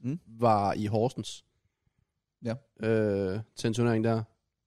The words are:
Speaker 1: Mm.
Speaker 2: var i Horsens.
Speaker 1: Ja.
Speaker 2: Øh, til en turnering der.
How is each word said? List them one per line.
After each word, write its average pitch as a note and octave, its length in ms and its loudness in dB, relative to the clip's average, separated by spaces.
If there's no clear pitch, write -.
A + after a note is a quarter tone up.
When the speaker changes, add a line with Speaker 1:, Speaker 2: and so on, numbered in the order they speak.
Speaker 1:
Mm. C#3 260 -6
Speaker 2:
var A2 460 2
i G#2 140 -2
Horsens. A2+ 580 -2
Speaker 1:
Ja. A2+ 100 -4
Speaker 2:
Øh, G2+ 520 0
til - 120 -2
en A2 60 0
turnering A2+ 300 2
der. A2+ 180 2